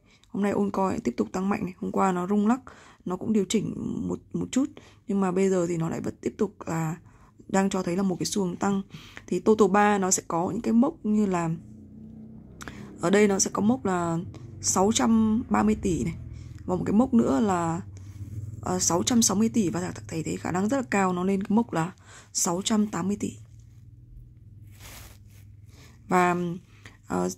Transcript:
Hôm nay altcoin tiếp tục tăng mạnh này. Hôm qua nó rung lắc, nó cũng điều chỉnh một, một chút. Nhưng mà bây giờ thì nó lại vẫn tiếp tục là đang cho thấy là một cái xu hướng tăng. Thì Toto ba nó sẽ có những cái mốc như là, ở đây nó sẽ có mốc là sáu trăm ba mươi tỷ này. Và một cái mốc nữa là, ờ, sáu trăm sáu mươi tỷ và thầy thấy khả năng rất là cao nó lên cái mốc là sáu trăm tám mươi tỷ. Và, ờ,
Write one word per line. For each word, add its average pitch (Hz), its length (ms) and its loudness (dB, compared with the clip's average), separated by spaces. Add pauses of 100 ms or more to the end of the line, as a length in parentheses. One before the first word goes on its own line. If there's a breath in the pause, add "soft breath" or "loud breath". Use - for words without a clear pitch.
(280 soft breath)
Hôm 196 160 -2
nay 202 80 2
altcoin 196 520 0
tiếp 240 140 -2
tục 214 140 0
tăng 190 180 -2
mạnh - 140 0
này. 180 140 -6
Hôm 185 140 -6
qua 196 200 2
nó 180 160 -2
rung 208 200 2
lắc, 254 140 2 (440 loud breath)
nó 180 120 -4
cũng 196 160 -2
điều 202 160 2
chỉnh - 240 0 (340)
một, 180 120 -4 (140)
một 175 180 -2
chút. 262 140 2 (420 loud breath)
Nhưng 196 140 0
mà 190 100 2
bây 190 180 2
giờ 185 200 2
thì 175 80 -2
nó 165 120 -2
lại 156 120 -6
vẫn - 200 -6
tiếp - 160 -4
tục 208 180 -2 (100)
là 165 300 -2 (520 soft breath)
đang 196 220 2
cho 190 140 0
thấy 175 140 -2
là 202 60 0
một 185 160 0
cái - 60 -2
xu 202 180 -2
hướng 180 120 -2
tăng. 196 260 0 (460 loud breath)
Thì 180 120 -2
Toto 214 280 6
ba 208 300 4
nó 190 140 2
sẽ - 160 0
có 170 240 -2
những 208 100 -4
cái 226 120 0
mốc 240 320 2
như 214 200 2
là, 175 240 0 (1500 loud breath)
ở 170 80 2
đây 208 180 6
nó 196 120 2
sẽ 196 140 0
có 190 80 -2
mốc 240 240 2
là 175 320 0 (440 loud breath)
sáu 196 300 2
trăm 226 580 4
ba 208 140 2
mươi 214 180 4
tỷ 185 220 0
này. 165 120 -2 (500 loud breath)
Và 185 100 0
một 170 100 -4
cái 180 80 2
mốc 254 200 4
nữa 247 260 4
là, 175 420 0 (800 loud breath)
ờ, 180 180 -2
sáu 175 240 2
trăm 233 180 4
sáu 208 160 2
mươi 220 120 2
tỷ 214 200 2
và 170 240 -4 (140)
thầy 160 160 -6
thấy 160 140 -4
khả - 140 -4
năng 190 180 0
rất 277 80 0
là 262 120 -2
cao 196 240 2
nó 180 100 -2
lên 196 200 0
cái 202 120 0
mốc 226 180 2
là 165 180 -2 (420 loud breath)
sáu 180 280 -2
trăm 208 260 2
tám 185 200 -4
mươi 202 120 -2
tỷ. - 140 -6 (2750 loud breath)
Và, 180 280 2 (720 loud breath)
ờ, 180 300 -2